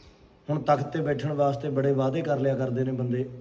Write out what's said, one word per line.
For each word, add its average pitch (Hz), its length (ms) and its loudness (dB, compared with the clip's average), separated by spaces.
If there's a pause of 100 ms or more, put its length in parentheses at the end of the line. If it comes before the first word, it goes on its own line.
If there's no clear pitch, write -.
(500)
ਹੁਣ 147 120 -2
ਤਖਤ 139 240 2
'ਤੇ 165 140 -4
ਬੈਠਣ 143 320 0
ਵਾਸਤੇ 143 360 0
ਬੜੇ 135 240 2
ਵਾਅਦੇ 135 300 0
ਕਰ 147 160 0
ਲਿਆ 135 180 2
ਕਰਦੇ 127 280 -2
ਨੇ 131 80 -2
ਬੰਦੇ, 123 360 -2 (120)